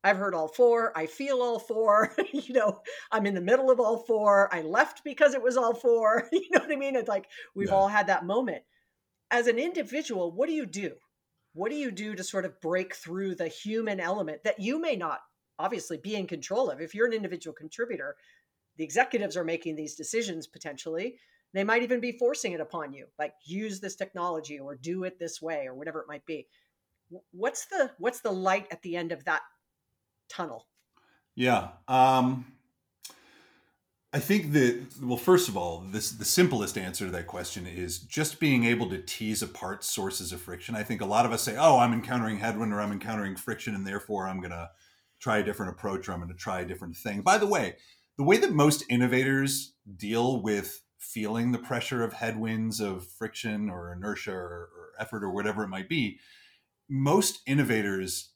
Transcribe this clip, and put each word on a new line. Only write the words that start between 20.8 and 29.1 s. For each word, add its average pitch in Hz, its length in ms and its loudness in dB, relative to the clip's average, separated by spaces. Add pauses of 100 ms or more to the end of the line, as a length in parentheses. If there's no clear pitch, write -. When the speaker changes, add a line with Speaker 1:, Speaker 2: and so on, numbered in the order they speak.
Speaker 1:
They 196 100 0
might 226 180 2
even 247 160 0
be 240 140 -4
forcing 240 400 0
it 165 80 -6
upon 151 320 -8
you, 139 140 -18 (120)
like, 151 140 -4 (140)
"Use 190 340 -8
this 190 160 -10
technology 170 600 -6
or 139 160 -12
do 170 300 -6
it 185 140 -8
this 165 220 -10
way," 156 260 -6
or 127 80 -10
whatever 151 260 -8
it - 80 -14
might 147 180 -14
be. 151 200 -8 (640)
W-, 175 200 -18
what's 233 380 -4
the, 320 280 0
what's 226 240 -4
the 214 120 -2
light 190 380 2
at - 120 -14
the 170 120 -6
end 170 160 -4